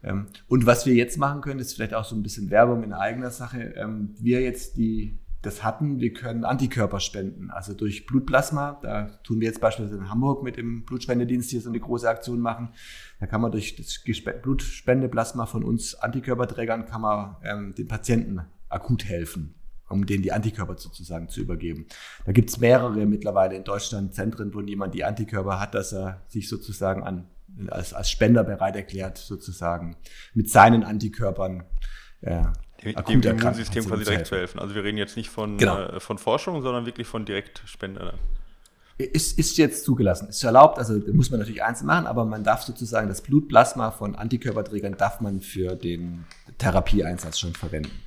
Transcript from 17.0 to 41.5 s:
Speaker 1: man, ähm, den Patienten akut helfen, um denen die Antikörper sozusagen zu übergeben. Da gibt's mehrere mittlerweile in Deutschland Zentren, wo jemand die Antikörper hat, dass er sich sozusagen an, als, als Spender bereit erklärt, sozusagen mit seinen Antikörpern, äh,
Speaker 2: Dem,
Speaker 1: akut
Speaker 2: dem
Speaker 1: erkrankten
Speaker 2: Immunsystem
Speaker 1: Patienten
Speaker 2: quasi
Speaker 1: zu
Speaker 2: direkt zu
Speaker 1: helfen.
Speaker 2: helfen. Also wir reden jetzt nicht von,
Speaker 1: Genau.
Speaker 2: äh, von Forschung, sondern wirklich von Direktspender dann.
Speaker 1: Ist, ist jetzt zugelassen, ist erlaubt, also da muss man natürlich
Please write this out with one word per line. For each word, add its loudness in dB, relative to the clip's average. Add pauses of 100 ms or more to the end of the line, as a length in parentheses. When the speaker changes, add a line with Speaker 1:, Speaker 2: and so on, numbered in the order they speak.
Speaker 1:
man, -2
ähm, -8
den -8
Patienten 0 (300)
akut -2
helfen, -6 (340)
um 0
denen 0
die 0
Antikörper -4
sozusagen -12
zu -10
übergeben. -6 (380)
Da 0
gibt's 6
mehrere 6
mittlerweile 2
in -10
Deutschland -4
Zentren, -4
wo -6
jemand -6
die -4
Antikörper -2
hat, -6
dass -4
er -6
sich -8
sozusagen -4
an, -8 (400)
als, -6
als -2
Spender 8
bereit 0
erklärt, -8
sozusagen -6 (380)
mit 2
seinen 10
Antikörpern, -4 (600)
äh, 0 (420)
Speaker 2:
Dem, -4
Speaker 1:
akut -4
Speaker 2:
dem 10
Speaker 1:
erkrankten 4
Speaker 2:
Immunsystem 0
Speaker 1:
Patienten -4
Speaker 2:
quasi -2
Speaker 1:
zu 2
Speaker 2:
direkt 0
zu -4
Speaker 1:
helfen. 0
Speaker 2:
helfen. -4
Also -6
wir -4
reden -2
jetzt -4
nicht -8
von, -4
Speaker 1:
Genau. 4
Speaker 2:
äh, -6
von -6
Forschung, 0
sondern -2
wirklich -8
von -6
Direktspender -8
dann. -4 (800)
Speaker 1:
Ist, -2
ist 2
jetzt 4
zugelassen, 2
ist -6
erlaubt, 10
also 0
da -2
muss 8
man 0
natürlich -4